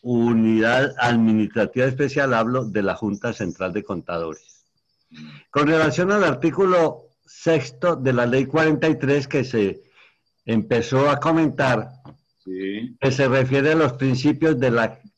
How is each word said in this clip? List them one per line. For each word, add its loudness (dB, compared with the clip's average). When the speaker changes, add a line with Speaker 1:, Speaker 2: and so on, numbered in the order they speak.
Speaker 1:
unidad 2
administrativa 0
especial, -2
hablo 0
de -4
la 0
Junta -6
Central -6
de -6
Contadores. -10
Con 0
relación 2
al 2
artículo 0
sexto -2
de 0
la 2
Ley 0
cuarenta 0
y 0
tres 0
que -2
se -2
empezó 0
a 0
comentar, 0
Speaker 2:
Sí. -8
Speaker 1:
que 0
se 0
refiere 2
a 2
los 2
principios 0
de 2
la, -2